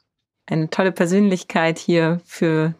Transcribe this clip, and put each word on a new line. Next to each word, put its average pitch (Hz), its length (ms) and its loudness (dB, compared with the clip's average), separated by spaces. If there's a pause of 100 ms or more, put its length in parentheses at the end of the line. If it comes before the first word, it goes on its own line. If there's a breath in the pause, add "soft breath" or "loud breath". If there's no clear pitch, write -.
(480)
Eine 160 220 -2
tolle 190 220 0
Persönlichkeit 180 840 0
hier 170 460 0
für 160 560 -2